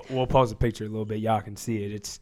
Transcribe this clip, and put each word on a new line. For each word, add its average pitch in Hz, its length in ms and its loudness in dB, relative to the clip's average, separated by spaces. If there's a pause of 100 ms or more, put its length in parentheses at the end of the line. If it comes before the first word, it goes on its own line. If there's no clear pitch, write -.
We'll, 131 100 -2
we'll 127 80 2
pause 127 240 6
the 107 60 -10
picture 113 280 0
a 107 40 -4
little 110 160 -2
bit. 110 160 -4
Y'all 110 200 2
can 104 140 -8
see 107 300 -2
it. 101 80 -6
It's, - 280 -10